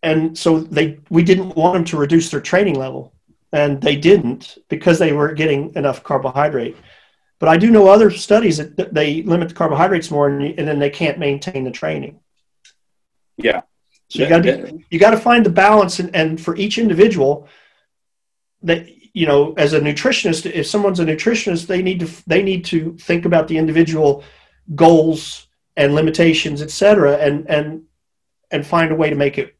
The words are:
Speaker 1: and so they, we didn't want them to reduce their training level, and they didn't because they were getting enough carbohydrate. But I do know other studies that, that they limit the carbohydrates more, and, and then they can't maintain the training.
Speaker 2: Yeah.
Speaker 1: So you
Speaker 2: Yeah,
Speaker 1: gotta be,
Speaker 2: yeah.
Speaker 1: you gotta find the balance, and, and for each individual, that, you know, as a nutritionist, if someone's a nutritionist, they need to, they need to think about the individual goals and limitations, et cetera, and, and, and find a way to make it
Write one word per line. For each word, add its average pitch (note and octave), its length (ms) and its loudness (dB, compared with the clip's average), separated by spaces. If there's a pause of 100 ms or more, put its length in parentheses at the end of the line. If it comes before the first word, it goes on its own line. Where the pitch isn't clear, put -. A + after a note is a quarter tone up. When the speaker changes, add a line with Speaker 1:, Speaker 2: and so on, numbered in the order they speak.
Speaker 1:
and D#3+ 340 -2
so D#3+ 240 0
they, D#3+ 380 -4 (100)
we E3+ 140 2
didn't F#3 340 0
want F3 160 2
them E3+ 120 0
to E3+ 120 -6
reduce D#3+ 340 2
their D3 80 -4
training F#3 360 0
level, C3 380 -10 (380)
and D3 300 0
they D3 160 0
didn't D#3 600 2 (120)
because D#3+ 300 0
they D#3+ 120 2
were D3 220 -2
getting D3+ 420 -2
enough C#3 280 -4
carbohydrate. C3+ 760 -4 (640)
But D#3+ 100 0
I E3 80 6
do A3 140 4
know G#3 160 8
other G#3 240 6
studies G3+ 460 0
that, - 200 -10
that - 160 -6
they D3+ 300 -2
limit E3+ 260 -2
the - 60 -18
carbohydrates D#3+ 560 -2
more, D3 160 0
and, C#3 140 -2 (160)
and D3 100 -6
then D3 100 -4
they C#3+ 120 -2
can't D3 300 -4
maintain C#3+ 440 -6
the B2+ 80 -8
training. D3 480 -10 (1160)
Speaker 2:
Yeah. G#2 240 -2 (480)
Speaker 1:
So - 100 -10
you C3+ 60 2
Speaker 2:
Yeah, - 40 -4
Speaker 1:
gotta E3 140 4
be, - 60 2
Speaker 2:
yeah. - 400 -6
Speaker 1:
you E3+ 100 -4
gotta A3 180 6
find A#3+ 280 2
the G3+ 40 2
balance, G3 500 4
and, F3+ 160 -6
and D#3+ 240 -2
for E3+ 160 -6
each G#3 220 -4
individual, F3+ 680 2 (1120)
that, E3 260 -2 (260)
you E3 120 -2
know, D3 280 2
as D3+ 200 0
a D3+ 60 2
nutritionist, D#3+ 680 -2
if - 180 -6
someone's G3+ 320 -2
a E3 60 0
nutritionist, E3+ 600 -4
they F#3 140 -2
need F#3 200 -4
to, D#3+ 60 -8 (200)
they F#3 160 0
need F#3 220 -4
to E3 320 -4
think E3+ 280 -4
about E3 220 2
the D#3+ 100 -4
individual D#3 680 0 (520)
goals D#3+ 720 0 (300)
and C#3+ 180 2
limitations, D#3+ 680 0
et D3+ 100 -12
cetera, F3+ 460 4
and, D3 320 -2
and, D#3 340 -4 (680)
and C#3+ 140 -6
find E3 260 0
a D#3 40 -2
way D#3 140 0
to D3 60 -4
make C#3 220 -2
it - 220 -10